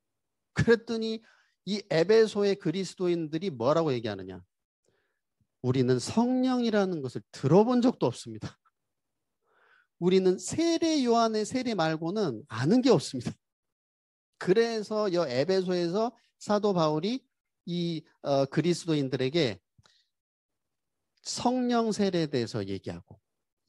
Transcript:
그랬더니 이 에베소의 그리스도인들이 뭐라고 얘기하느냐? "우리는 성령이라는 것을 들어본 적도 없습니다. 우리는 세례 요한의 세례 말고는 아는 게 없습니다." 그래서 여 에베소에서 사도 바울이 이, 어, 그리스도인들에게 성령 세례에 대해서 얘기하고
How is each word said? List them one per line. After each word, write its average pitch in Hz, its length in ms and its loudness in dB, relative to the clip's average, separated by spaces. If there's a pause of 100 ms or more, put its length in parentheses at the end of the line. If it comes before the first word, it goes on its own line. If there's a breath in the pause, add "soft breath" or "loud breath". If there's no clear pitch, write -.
(540)
그랬더니 226 680 0 (440 soft breath)
이 196 240 -6
에베소의 202 640 2
그리스도인들이 170 920 -4
뭐라고 147 440 0
얘기하느냐? 95 480 -8 (1200)
"우리는 127 380 2
성령이라는 233 1040 0
것을 123 200 -8 (100)
들어본 214 500 4
적도 226 240 2
없습니다. 113 520 -6 (1400 soft breath)
우리는 185 380 4
세례 330 640 0
요한의 226 420 2
세례 247 300 -4
말고는 160 720 -2
아는 147 340 2
게 262 80 4
없습니다." 139 420 2 (1080)
그래서 214 720 0
여 170 140 0
에베소에서 180 840 0 (280 soft breath)
사도 208 340 0
바울이 170 500 0 (420)
이, 170 380 -4 (200 soft breath)
어, 139 220 2
그리스도인들에게 147 1120 0 (1600 soft breath)
성령 240 680 -2
세례에 180 360 0
대해서 117 380 -4
얘기하고 95 540 -10 (500)